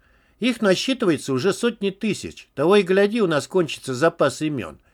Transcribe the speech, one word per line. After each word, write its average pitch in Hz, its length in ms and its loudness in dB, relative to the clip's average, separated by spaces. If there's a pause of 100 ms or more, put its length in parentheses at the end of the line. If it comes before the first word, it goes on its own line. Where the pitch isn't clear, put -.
(400)
Их 240 220 -2
насчитывается 185 720 0
уже 143 200 0
сотни 233 380 -4
тысяч. 170 640 -8
Того 170 220 4
и 208 60 4
гляди, 202 380 2
у 196 60 2
нас 151 200 0
кончится 156 460 -2
запас 151 480 0
имён. 127 380 -6 (140)